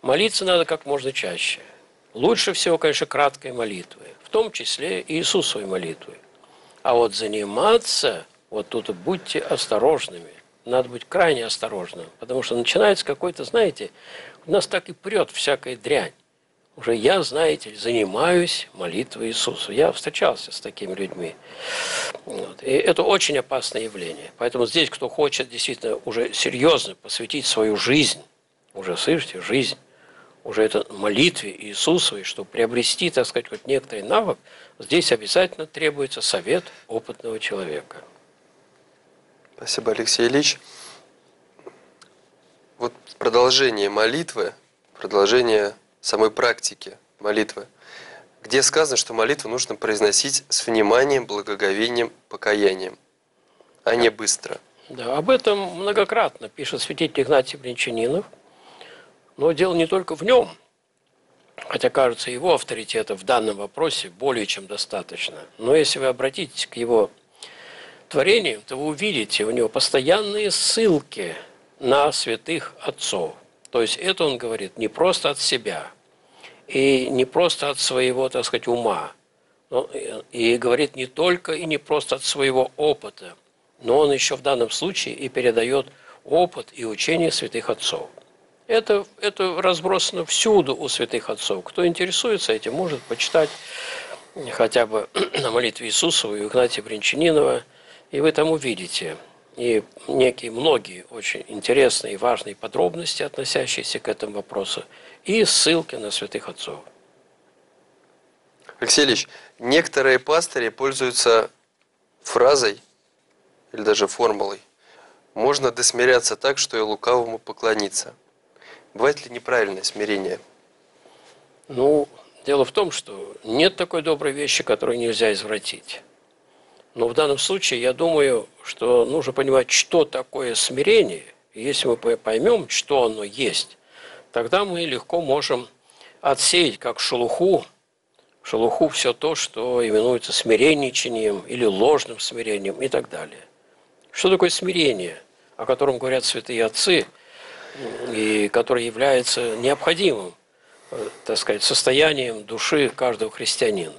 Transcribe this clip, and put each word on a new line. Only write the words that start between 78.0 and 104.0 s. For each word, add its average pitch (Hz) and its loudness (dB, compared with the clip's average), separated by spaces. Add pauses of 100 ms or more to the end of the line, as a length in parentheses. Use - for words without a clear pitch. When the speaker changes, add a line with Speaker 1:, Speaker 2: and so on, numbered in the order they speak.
Speaker 1:
так 123 -4
сказать, - -4
ума, 104 0 (560)
но 127 -2 (100)
и, 117 -2
и - 2
говорит 127 2
не 127 -6
только 175 0
и 160 -6
не 151 -2
просто 147 -2
от 135 -8
своего 131 0
опыта, 107 -4 (480)
но 120 4
он 147 6
ещё 135 0
в 131 -10
данном 123 2
случае 151 -4
и 135 -8
передаёт 123 0 (360)
опыт 170 0
и 120 -10
учение 160 0
святых - -4
отцов. - -4 (600)
Это, 220 2 (140)
это 190 -2
разбросано 185 0
всюду 170 4
у 143 -8
святых - -4
отцов. - -4
Кто - -2
интересуется 180 0
этим, 110 -2
может 156 -4
почитать 151 0 (1040)
хотя 113 2
бы 107 -2 (140)
<clears throat> - -4
на 127 -2
молитве 120 -2
Иисусова 110 0
у 104 -4
Игнатия 107 0
Брянчанинова, 131 2 (480)
и 139 -2
вы 156 4
там 156 2
увидите 95 -4 (400)
и 117 2 (260)
некие 127 2
многие 110 0
очень - -8
интересные 110 2
и - -8
важные 107 -2
подробности, 135 -4
относящиеся - -4